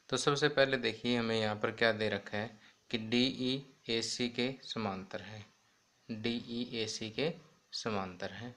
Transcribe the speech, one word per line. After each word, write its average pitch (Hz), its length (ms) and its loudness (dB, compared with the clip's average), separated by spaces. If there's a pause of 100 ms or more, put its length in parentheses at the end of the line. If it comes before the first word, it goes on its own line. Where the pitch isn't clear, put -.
तो 131 80 2
सबसे 147 320 4
पहले 135 300 6
देखिए 120 380 2
हमें 113 180 2
यहाँ 107 200 2
पर 113 180 0
क्या 113 200 4
दे 107 160 0
रखा 104 280 -4
है 110 220 -6 (320)
कि 120 80 0
डीई 123 540 2 (360)
एसी 113 400 0
के 123 220 0 (120)
समांतर 101 580 -4
है, 104 240 -14 (640)
डीई 117 680 -4
एसी 110 360 -4
के 143 200 0 (420)
समांतर 95 600 -4
है। 117 240 -10